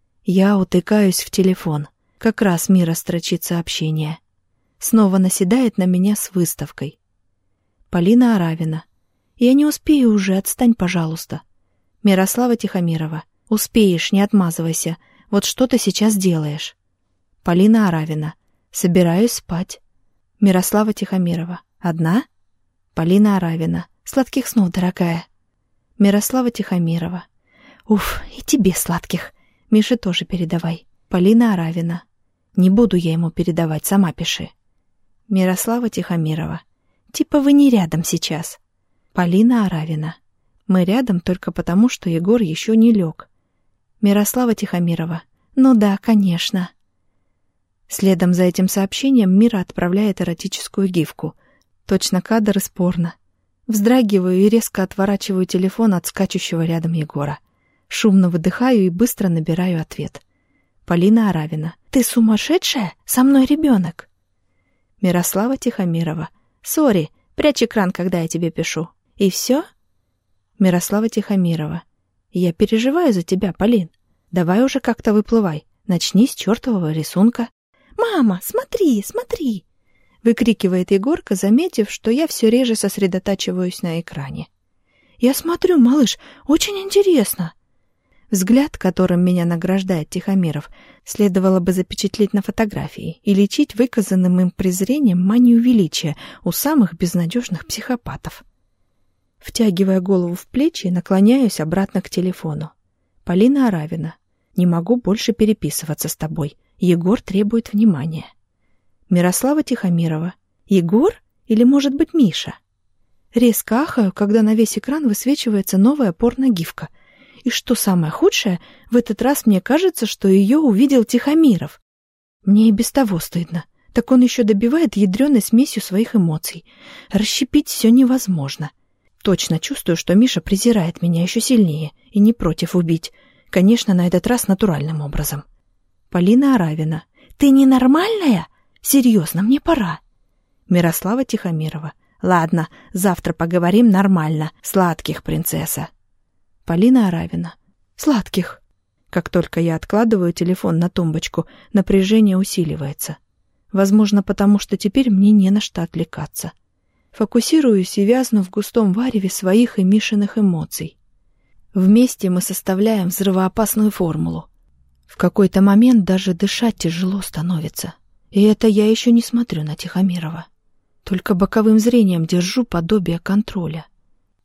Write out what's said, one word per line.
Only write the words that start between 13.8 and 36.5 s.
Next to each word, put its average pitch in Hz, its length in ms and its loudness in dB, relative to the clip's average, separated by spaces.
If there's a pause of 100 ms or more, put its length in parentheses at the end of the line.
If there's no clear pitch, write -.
не 196 120 2
отмазывайся. 165 720 -2 (340)
Вот 202 140 0
что - 220 0
ты 254 100 0
сейчас 214 400 0
делаешь?» 160 600 -4 (640)
Полина 208 460 4
Аравина. 156 480 -4 (340)
«Собираюсь 180 640 2
спать». - 480 -10 (600)
Мирослава 208 520 2
Тихомирова. 175 680 -6 (180)
«Одна?» 170 460 -2 (720)
Полина 196 420 2
Аравина. 165 500 -4 (160)
«Сладких - 460 -4
снов, 185 240 0
дорогая». 175 520 -4 (760)
Мирослава 208 500 0
Тихомирова. 175 760 -6 (600)
«Уф, - 340 -2 (160)
и - 60 -18
тебе 190 320 2
сладких. - 580 -6 (380)
Мише 214 260 2
тоже 180 280 -4
передавай». 170 640 -6 (200)
Полина 220 460 4
Аравина. 170 480 -4 (540)
«Не 185 140 4
буду 202 260 4
я 170 160 0
ему 165 180 -2
передавать, 165 560 -4
сама 190 260 2
пиши». - 380 -8 (800)
Мирослава 202 640 -2
Тихомирова. 160 720 -6 (500)